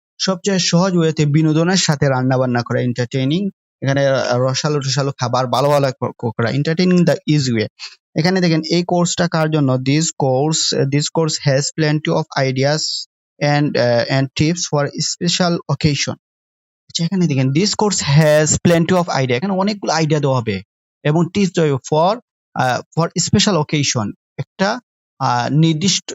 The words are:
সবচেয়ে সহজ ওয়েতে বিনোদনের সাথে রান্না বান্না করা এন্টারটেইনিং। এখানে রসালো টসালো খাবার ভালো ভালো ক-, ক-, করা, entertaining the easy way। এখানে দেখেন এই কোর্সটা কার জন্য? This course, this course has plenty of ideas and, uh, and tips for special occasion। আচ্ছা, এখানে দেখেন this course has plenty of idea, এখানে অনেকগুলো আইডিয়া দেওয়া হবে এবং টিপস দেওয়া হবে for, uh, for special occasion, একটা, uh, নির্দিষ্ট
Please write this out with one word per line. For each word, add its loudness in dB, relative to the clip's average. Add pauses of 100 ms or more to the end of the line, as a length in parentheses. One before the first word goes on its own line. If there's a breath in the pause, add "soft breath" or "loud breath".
(200)
সবচেয়ে -2
সহজ 2
ওয়েতে 2
বিনোদনের 2
সাথে 0
রান্না 0
বান্না 0
করা -2
এন্টারটেইনিং। -2 (320)
এখানে 0 (300)
রসালো 0
টসালো -2
খাবার -2
ভালো 2
ভালো 2
ক-, -6
ক-, -6
করা, 0
entertaining 2
the 2 (140)
easy 2
way। 0 (480 loud breath)
এখানে 2
দেখেন 2 (100)
এই 0
কোর্সটা 0
কার 0
জন্য? 2
This 0 (180)
course, 0 (220)
this 0 (100)
course 0 (120)
has 0 (160)
plenty 0
of -2 (240)
ideas 0 (600)
and, 0
uh, 0
and 0 (140)
tips 0 (100)
for -2 (180)
special -2 (180)
occasion। -2 (680)
আচ্ছা, -6
এখানে 0
দেখেন 2
this 0
course 0
has 4 (100)
plenty 4
of -2
idea, 0
এখানে -2
অনেকগুলো -2
আইডিয়া 0
দেওয়া 0
হবে -4 (420)
এবং 2
টিপস 0
দেওয়া 2
হবে 0 (100)
for, 0 (400)
uh, 0
for -4 (200)
special 2
occasion, -2 (260)
একটা, -6 (440)
uh, 0
নির্দিষ্ট 0